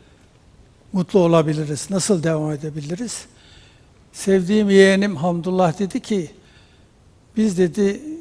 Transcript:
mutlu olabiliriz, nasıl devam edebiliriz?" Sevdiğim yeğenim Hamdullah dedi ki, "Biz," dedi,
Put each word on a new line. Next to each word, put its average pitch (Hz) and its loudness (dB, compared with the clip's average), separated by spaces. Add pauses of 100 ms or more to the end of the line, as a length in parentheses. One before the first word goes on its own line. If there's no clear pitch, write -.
(920)
mutlu 185 0
olabiliriz, 156 0
nasıl 185 0
devam 156 -2
edebiliriz?" 156 -10 (880)
Sevdiğim 196 0
yeğenim 196 6
Hamdullah 175 0
dedi 202 -4
ki, 185 -4 (1040)
"Biz," 214 0
dedi, 196 0 (200)